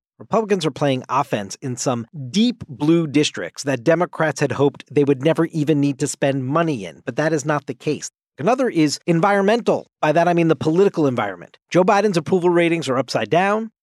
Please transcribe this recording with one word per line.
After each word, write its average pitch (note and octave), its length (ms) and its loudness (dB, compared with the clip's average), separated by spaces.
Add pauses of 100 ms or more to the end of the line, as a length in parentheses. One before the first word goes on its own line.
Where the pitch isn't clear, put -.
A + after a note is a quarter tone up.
(180)
Republicans G3 500 -2
are C#3+ 40 -2
playing C3 380 -2
offense A#2+ 520 -4
in B2+ 160 -6
some A#2+ 300 -4 (220)
deep A3 380 -2
blue D#3 400 0
districts B2+ 560 -2
that C3+ 200 -4
Democrats E3 560 0
had C3+ 120 0
hoped C3+ 400 -2
they C#3+ 120 2
would C3+ 200 0
never D#3+ 220 2
even D3+ 340 0
need C#3+ 200 0
to D3 80 -2
spend C3+ 380 -2
money D3 400 -2
in, D#2+ 200 -16
but A#2+ 100 -10
that D#3 180 -2
is C#3+ 100 -2
not D3+ 220 -2
the D3 80 -8
case. - 360 -6 (280)
Another A#3 320 0
is D3+ 380 0
environmental. G3 800 2 (120)
By D#3 120 2
that, E3+ 160 2
I F3 60 4
mean E3+ 140 2
the D#3 80 2
political E3 520 2
environment. G#2 500 -6 (120)
Joe F3 140 4
Biden's G3+ 340 2
approval F3 340 2
ratings E3+ 380 2
are B2 80 0
upside A#2+ 340 -4
down. G3+ 400 0 (120)